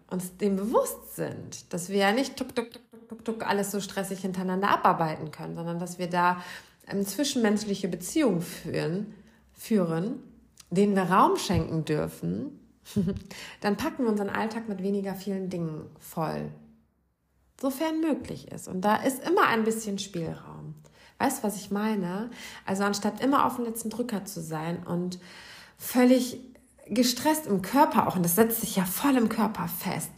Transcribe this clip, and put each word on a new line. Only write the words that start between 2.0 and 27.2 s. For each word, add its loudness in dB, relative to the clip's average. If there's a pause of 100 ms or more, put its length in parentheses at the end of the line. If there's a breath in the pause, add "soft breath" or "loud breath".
nicht 0
tuk, -6
tuk, -4
tuk, -20
tuk, -20
tuk, -12
tuk -4
alles 0
so -2
stressig -6
hintereinander -2
abarbeiten 2
können, -10
sondern -4
dass -6
wir -4
da, 2 (460 loud breath)
ähm, 0
zwischenmenschliche 2
Beziehungen 0
führen, -4 (400 loud breath)
führen, 0 (480)
denen 4
wir 4
Raum 6
schenken 0
dürfen, -4 (240)
<laughs> -4
dann 0
packen -2
wir 2
unseren 0
Alltag -6
mit -6
weniger -2
vielen -6
Dingen -6 (140)
voll. -6 (1080)
Sofern -2
möglich -4
ist. -12
Und -6
da 4
ist 0
immer 6
ein 4
bisschen 0
Spielraum. -8 (480 soft breath)
Weißt 0
du, -12
was 0
ich -12
meine? -2 (340 loud breath)
Also 0
anstatt 0
immer 6
auf 0
dem -2
letzten -4
Drücker -4
zu -10
sein -6
und -4 (580 loud breath)
völlig 4 (480)
gestresst 2